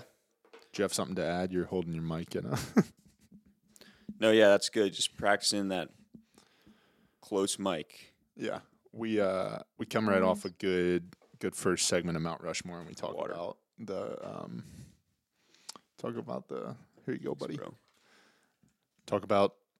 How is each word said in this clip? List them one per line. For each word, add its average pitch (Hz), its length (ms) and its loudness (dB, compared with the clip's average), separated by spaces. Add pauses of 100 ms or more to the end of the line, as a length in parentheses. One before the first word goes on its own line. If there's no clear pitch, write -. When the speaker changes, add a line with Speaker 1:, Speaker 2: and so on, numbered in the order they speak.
(520)
Speaker 1:
Do - 300 -8
you - 20 4
have 95 100 0
something 95 220 -2
to 85 100 -2
add? 90 260 -2
You're 90 140 0
holding 85 280 -2
your 82 100 -4
mic 82 320 -6
in 95 100 -4
a - 120 -4 (760)
<laughs> - 840 -20
Speaker 2:
No, 110 120 6
yeah, 110 180 10
that's 101 200 6
good. 101 240 2
Just - 240 -4
practicing 101 520 0
that 90 200 -4 (1300)
close 101 380 0
mic. - 540 -6 (220)
Speaker 1:
Yeah. - 240 -6 (320)
We, 110 280 -2
uh, 95 400 0 (180)
we 110 80 -6
come 110 240 0
right 95 140 6
off 101 220 2
a 95 40 -4
Speaker 2:
Mm-hmm. 90 100 -14
Speaker 1:
good, 90 560 2 (240)
good 92 160 -4
first - 320 0
segment 87 280 0
of 80 80 -2
Mount 80 180 -6
Rushmore, 85 380 -8
and 85 80 -14
we - 80 -16
talk - 200 -8
Speaker 2:
Water. - 180 -4
Speaker 1:
about 87 240 -8 (200)
the, 98 500 -8
um, - 360 -10 (1400)
talk 120 180 -8
about - 300 -8
the, 127 280 -8 (300)
here 131 100 -4
you - 40 -12
go, - 120 -6
Speaker 2:
Thanks, - 100 -6
Speaker 1:
buddy. 156 160 -8
Speaker 2:
bro. - 180 -12 (1300)
Speaker 1:
Talk 101 180 -2
about 101 320 4 (240)